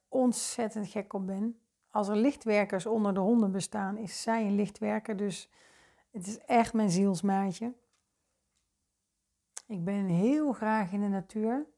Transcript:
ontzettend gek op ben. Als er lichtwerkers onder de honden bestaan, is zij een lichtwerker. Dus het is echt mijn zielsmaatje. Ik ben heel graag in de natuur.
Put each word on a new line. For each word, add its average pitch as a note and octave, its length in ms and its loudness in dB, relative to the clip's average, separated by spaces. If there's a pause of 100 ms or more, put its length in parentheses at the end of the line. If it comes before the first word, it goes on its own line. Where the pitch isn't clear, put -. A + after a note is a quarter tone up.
ontzettend A3+ 800 -2
gek G3+ 260 -8
op G3 120 -4
ben. G3+ 340 -4 (300)
Als G#3 180 0
er G#3 80 0
lichtwerkers G#3 680 2
onder G#3+ 280 2
de F#3+ 60 0
honden G#3 320 4
bestaan, G3 460 -4
is G#3+ 240 -10
zij A3+ 240 0
een G3+ 100 2
lichtwerker. G#3 640 -2
Dus G3+ 320 -4 (640)
het F#3 160 -10
is G#3+ 100 -8
echt A#3 360 2
mijn G#3+ 160 2
zielsmaatje. G3 840 0 (1900)
Ik F#3 160 -8
ben G3 220 -2
heel A#3+ 480 2
graag G#3+ 380 0
in G3+ 100 -2
de G#3 60 0
natuur. G#3+ 600 -2 (100)